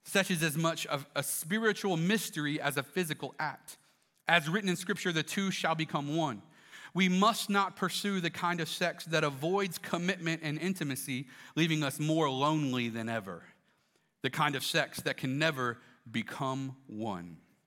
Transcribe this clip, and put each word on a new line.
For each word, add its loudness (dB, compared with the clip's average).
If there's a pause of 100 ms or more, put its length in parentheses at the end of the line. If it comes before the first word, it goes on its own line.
Sex 2
is 2
as 0
much 0
of -2
a 0
spiritual 0
mystery 0
as 0
a 0
physical -4
act. -8 (500)
As 4
written 0
in 2
Scripture, -2
the 2
two -2
shall 0
become -2
one. 0 (500)
We 4
must 4
not 2
pursue 0
the -2
kind 0
of -2
sex -2
that 2
avoids 0
commitment -2
and -2
intimacy, -4 (300)
leaving 4
us -2
more 4
lonely 2
than -4
ever. -6 (760)
The -2
kind 0
of -2
sex 0
that -2
can -2
never 0 (300)
become -4 (100)
one. -6 (280)